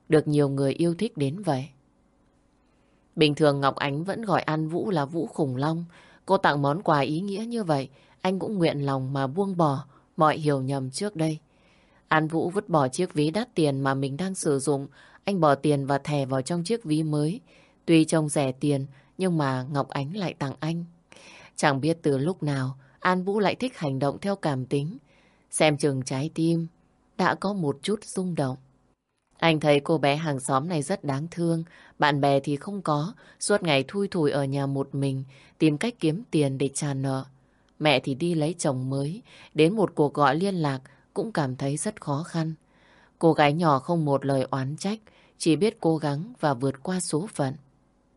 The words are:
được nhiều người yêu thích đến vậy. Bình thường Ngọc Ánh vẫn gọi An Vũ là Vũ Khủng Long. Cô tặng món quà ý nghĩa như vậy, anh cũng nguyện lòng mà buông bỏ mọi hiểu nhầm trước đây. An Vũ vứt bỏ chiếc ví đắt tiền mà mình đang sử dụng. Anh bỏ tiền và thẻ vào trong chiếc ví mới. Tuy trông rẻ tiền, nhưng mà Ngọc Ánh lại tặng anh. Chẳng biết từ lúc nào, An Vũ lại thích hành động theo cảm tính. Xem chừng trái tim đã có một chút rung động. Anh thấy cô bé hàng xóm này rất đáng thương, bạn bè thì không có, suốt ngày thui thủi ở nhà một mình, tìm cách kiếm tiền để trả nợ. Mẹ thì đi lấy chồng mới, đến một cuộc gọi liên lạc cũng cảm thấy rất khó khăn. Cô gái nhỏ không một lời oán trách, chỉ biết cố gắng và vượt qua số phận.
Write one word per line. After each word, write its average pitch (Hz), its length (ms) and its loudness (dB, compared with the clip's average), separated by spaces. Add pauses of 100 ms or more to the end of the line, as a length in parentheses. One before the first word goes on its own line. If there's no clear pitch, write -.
được 151 180 4
nhiều 147 220 4
người 139 240 0
yêu 170 240 0
thích 208 200 -4
đến 147 240 -4
vậy. 147 280 -2 (1500)
Bình 151 200 4
thường 143 260 2
Ngọc 135 140 2
Ánh 143 280 -4
vẫn 196 180 -6
gọi 185 200 0
An 156 260 -2
Vũ 175 220 -4
là 151 160 0
Vũ 165 220 -4
Khủng 135 280 -2
Long. 160 300 -2 (400)
Cô 190 120 2
tặng 156 240 2
món 143 200 0
quà 151 180 2
ý 151 200 -2
nghĩa 202 260 -6
như 233 180 -4
vậy, 143 260 -2 (320)
anh 190 180 -2
cũng 196 180 -4
nguyện 147 280 0
lòng 135 280 -2
mà 135 140 -2
buông 190 300 -2
bỏ 143 280 2 (320)
mọi 156 200 4
hiểu 147 240 0
nhầm 131 300 -4
trước 202 240 -6
đây. 156 240 -2 (680)
An 156 200 2
Vũ 160 220 0
vứt 202 200 -4
bỏ 147 180 4
chiếc 180 260 -4
ví 151 180 2
đắt 214 240 -4
tiền 139 260 2
mà 135 120 2
mình 135 240 -4
đang 185 180 -4
sử 143 240 0
dụng. 139 280 -2 (360)
Anh 196 160 0
bỏ 147 160 6
tiền 139 300 2
và 139 120 2
thẻ 143 280 -2
vào 135 160 -2
trong 175 220 -2
chiếc 226 200 -4
ví 156 200 0
mới. 151 360 -2 (460)
Tuy 160 200 6
trông 156 240 0
rẻ 139 220 0
tiền, 139 340 -2 (320)
nhưng 185 200 0
mà 131 340 0
Ngọc 139 180 -2
Ánh 143 260 -6
lại 185 180 -4
tặng 139 260 -6
anh. 165 260 -4 (720)
Chẳng 135 260 2
biết 165 200 0
từ 139 160 2
lúc 165 260 -2
nào, 135 340 -2 (220)
An 185 240 0
Vũ 196 160 -2
lại 185 160 2
thích 254 220 -6
hành 135 220 -2
động 139 220 0
theo 196 140 -2
cảm 131 300 -2
tính. 147 320 -4 (540)
Xem 151 260 4
chừng 135 240 0
trái 135 320 -4
tim 165 340 0 (500)
đã 170 180 2
có 196 180 -4
một 143 280 -2
chút 214 220 -4
rung 185 320 -6
động. 135 220 -2 (800)
Anh 165 220 2
thấy 147 200 6
cô 160 180 2
bé 143 180 4
hàng 151 240 -2
xóm 139 280 0
này 160 140 -2
rất 190 220 -4
đáng 143 280 -2
thương, 165 320 0 (360)
bạn 147 220 4
bè 139 180 4
thì 143 160 -4
không 196 260 -8
có, 151 320 -2 (260)
suốt 208 240 0
ngày 139 240 2
thui 202 200 -4
thủi 160 240 0
ở 143 120 0
nhà 139 220 -2
một 139 300 -4
mình, 135 280 -2 (340)
tìm 151 200 4
cách 240 220 -4
kiếm 170 320 -2
tiền 139 260 0
để 135 160 0
trả 143 200 -4
nợ. 135 320 -4 (560)
Mẹ 147 180 4
thì 135 160 -4
đi 170 180 -2
lấy 156 240 0
chồng 131 320 -2
mới, 143 320 -4 (320)
đến 160 220 4
một 175 200 0
cuộc 147 180 2
gọi 143 220 4
liên 190 200 -2
lạc 143 240 -2 (340)
cũng 214 180 -4
cảm 135 240 -2
thấy 139 220 -2
rất 214 240 -6
khó 147 220 -4
khăn. 160 300 -4 (640)
Cô 160 140 6
gái 147 200 4
nhỏ 156 260 4
không 165 260 0
một 139 200 2
lời 135 260 2
oán 135 260 -4
trách, 214 220 -4 (380)
chỉ 160 180 2
biết 208 260 0
cố 165 160 2
gắng 151 420 -4
và 147 140 2
vượt 135 300 -4
qua 185 160 -4
số 170 340 -4
phận. 139 200 -2 (640)